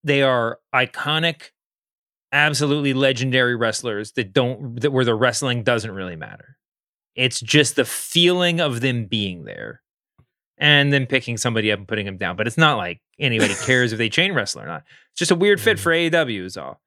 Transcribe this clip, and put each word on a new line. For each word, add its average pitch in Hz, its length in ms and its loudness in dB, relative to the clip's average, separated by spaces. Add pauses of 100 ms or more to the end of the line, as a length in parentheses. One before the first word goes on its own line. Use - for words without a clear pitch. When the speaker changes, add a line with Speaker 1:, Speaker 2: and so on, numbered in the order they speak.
Speaker 1:
they 143 200 2
are 120 360 2 (160)
iconic, 156 760 -2 (840)
absolutely 143 600 2
legendary 127 640 2
wrestlers 110 560 -4
that 101 200 -4
don't, 123 480 -2
that 143 100 0
where 131 140 2
the 120 100 2
wrestling 120 480 0
doesn't 117 300 0
really 92 240 -10
matter. - 400 -18 (580)
It's 127 260 -2
just 143 360 2
the 131 80 4
feeling 175 760 0
of 131 200 -2
them 120 260 0
being 95 380 -4
there 52 380 -14 (760)
and 143 340 4
then 135 140 2
picking 123 300 -2
somebody 110 360 0
up 101 60 -2
and 98 100 -14
putting 107 180 -4
them 98 100 -10
down. 90 200 -4
But 107 100 -2
it's 117 120 -4
not 151 180 6
like 87 240 -6 (180)
anybody 110 360 0
Speaker 2:
<laughs> - 100 -8
Speaker 1:
cares 123 280 2
if 110 60 -6
they 113 100 0
chain 180 260 0
wrestle 101 280 -4
or - 40 -14
not. 80 160 -10 (300)
It's - 80 -14
just 175 100 0
a 180 60 4
weird 202 240 4
fit 220 160 2
Speaker 2:
Mm-hmm. - 60 -10
Speaker 1:
for 165 100 2
A 165 140 2
E 160 40 0
W 123 340 0
is 92 120 -10
all. 71 300 -12